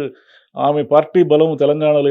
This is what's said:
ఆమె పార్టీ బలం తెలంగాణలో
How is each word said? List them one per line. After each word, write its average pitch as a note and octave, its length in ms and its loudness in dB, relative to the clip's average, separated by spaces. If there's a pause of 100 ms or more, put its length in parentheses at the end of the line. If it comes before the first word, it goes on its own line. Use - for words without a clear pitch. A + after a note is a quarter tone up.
(560)
ఆమె D3 260 -2
పార్టీ D#3 400 0
బలం D#3 340 0
తెలంగాణలో D3 540 0